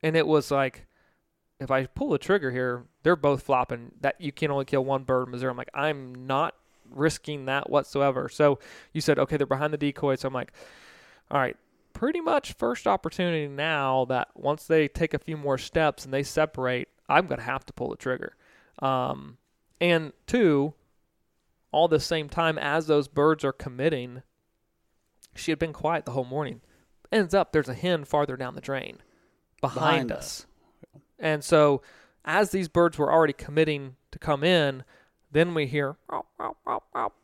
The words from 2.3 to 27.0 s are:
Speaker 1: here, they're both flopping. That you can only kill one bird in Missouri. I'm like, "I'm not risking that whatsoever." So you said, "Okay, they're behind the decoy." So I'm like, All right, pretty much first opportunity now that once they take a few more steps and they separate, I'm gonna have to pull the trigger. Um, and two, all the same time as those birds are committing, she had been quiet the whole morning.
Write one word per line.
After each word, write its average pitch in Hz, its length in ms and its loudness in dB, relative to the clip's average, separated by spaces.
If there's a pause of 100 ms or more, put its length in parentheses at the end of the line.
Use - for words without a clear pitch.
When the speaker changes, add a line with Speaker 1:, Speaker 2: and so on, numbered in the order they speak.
Speaker 1:
here, 123 320 -4 (200)
they're 170 120 6
both 143 280 0
flopping. 127 580 -2
That - 180 -2
you 151 140 -8
can 151 180 -2
only 139 140 -2
kill 135 180 0
one 135 200 -2
bird 127 240 0
in 127 40 -14
Missouri. 123 200 -4
I'm 123 60 -8
like, - 180 -12
"I'm 135 520 -6
not 139 280 -2 (340)
risking 143 560 -2
that 135 240 -2
whatsoever." 139 600 0
So 143 280 4 (360)
you 160 60 -4
said, 147 200 2
"Okay, 139 180 0
they're 139 80 2
behind 139 260 -2
the 151 60 -6
decoy." 143 380 0
So 135 120 -8
I'm 131 60 -6
like, 127 180 -8 (800)
All 143 100 2
right, 131 160 0 (380)
pretty 320 280 -2
much 320 320 -2
first 240 340 -2
opportunity 170 600 -2
now 139 580 0
that 127 300 -2
once 147 320 -4
they 156 200 4
take - 260 -2
a 147 60 -2
few 156 180 -8
more 143 200 -2
steps - 480 0
and 135 80 -8
they 139 100 0
separate, 131 640 -2 (220)
I'm 165 180 6
gonna 131 160 -6
have 131 240 -6
to - 60 -18
pull - 160 -6
the - 80 -8
trigger. - 380 -6 (440)
Um, 135 580 -4 (420)
and 165 340 2 (140)
two, 156 460 4 (960)
all 165 160 4
the 156 120 4
same 151 300 -4
time 160 280 0
as 151 300 -2
those 147 200 4
birds 151 360 2
are 139 100 -2
committing, 127 720 -6 (1120)
she - 160 -4
had 151 80 -2
been 160 140 -2
quiet 156 320 -2
the 123 60 -10
whole 127 140 -2
morning. 135 360 -6 (500)